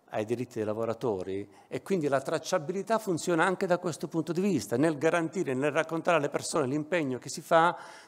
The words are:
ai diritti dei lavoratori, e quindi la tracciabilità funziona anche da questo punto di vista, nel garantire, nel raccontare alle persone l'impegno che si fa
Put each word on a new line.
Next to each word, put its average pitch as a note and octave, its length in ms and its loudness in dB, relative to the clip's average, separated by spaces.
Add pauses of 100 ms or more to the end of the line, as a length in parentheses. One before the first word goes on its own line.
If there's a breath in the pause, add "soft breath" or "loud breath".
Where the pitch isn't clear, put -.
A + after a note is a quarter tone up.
(100)
ai A2 140 -2
diritti A#2+ 300 -4
dei A2 100 -2
lavoratori, G#2 840 -4 (160 loud breath)
e C3+ 160 -8
quindi F3 240 0
la C3+ 140 2
tracciabilità F#3 800 -2
funziona F3 460 2
anche F#3 220 0
da F3 120 2
questo E3+ 280 -4
punto D#3+ 260 -2
di E3 80 0
vista, D#3+ 360 2
nel D3+ 200 4
garantire, D#3+ 560 0
nel C3+ 200 0
raccontare D#3+ 440 2
alle D3 120 2
persone D#3 400 0
l'impegno D3 500 -2
che - 100 -12
si E3 120 -10
fa E3+ 360 4 (320 loud breath)